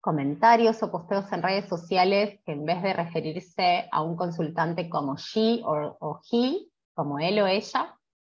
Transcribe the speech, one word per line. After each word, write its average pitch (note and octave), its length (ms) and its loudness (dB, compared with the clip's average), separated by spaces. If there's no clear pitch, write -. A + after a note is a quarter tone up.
comentarios A3 800 4
o F#3 80 -4
posteos G3 400 -4
en F3 100 -4
redes F#3+ 280 -2
sociales F#3+ 760 2
que F3 60 -8
en D3 140 -6
vez E3+ 180 -2
de F#3+ 80 0
referirse F3 1000 -2
a D#3 80 2
un E3 160 -2
consultante E3+ 720 -2
como C#3+ 260 -2
she A3 480 0
o, D3+ 380 -2
o D3+ 180 -8
he, B3+ 340 0
como C#3+ 220 -2
él G#3+ 200 2
o G3+ 60 4
ella, - 500 -2